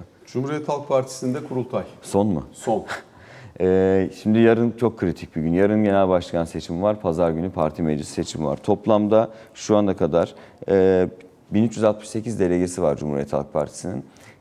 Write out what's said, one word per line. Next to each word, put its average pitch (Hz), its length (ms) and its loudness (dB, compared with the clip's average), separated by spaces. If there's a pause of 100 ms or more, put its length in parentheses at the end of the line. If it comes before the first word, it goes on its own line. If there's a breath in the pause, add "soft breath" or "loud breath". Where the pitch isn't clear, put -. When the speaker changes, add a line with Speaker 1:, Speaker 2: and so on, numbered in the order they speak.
(260)
Speaker 1:
Cumhuriyet 147 440 -6
Halk 143 180 -4
Partisi'nde 131 560 -2
kurultay. 120 400 -6 (180)
Speaker 2:
Son 101 260 0
mu? 78 160 -2 (100)
Speaker 1:
Son. 104 340 -4
Speaker 2:
<laughs> - 60 -8 (680 loud breath)
E, 95 480 4 (140)
şimdi 107 160 4
yarın 113 320 6
çok 113 280 -2
kritik - 360 -4
bir 80 60 -2
gün. 82 120 0
Yarın 104 300 4
genel 98 260 4
başkan 87 360 0
seçimi 85 380 -8
var. 104 180 0
Pazar 85 300 0
günü 82 180 -2
parti 82 320 -2
meclis 78 260 -2
seçimi 82 380 -6
var. 71 180 -2
Toplamda 107 640 2 (240 loud breath)
şu - 240 2
ana 98 180 2
kadar, 85 400 0 (340 loud breath)
e, 95 380 4 (440)
bin 104 120 4
üç 113 120 -2
yüz 107 80 -4
altmış 107 260 0
sekiz 110 300 -6
delegesi 90 420 0
var 73 160 0
Cumhuriyet 71 360 -4
Halk 71 200 -4
Partisi'nin. 87 520 -6 (360 loud breath)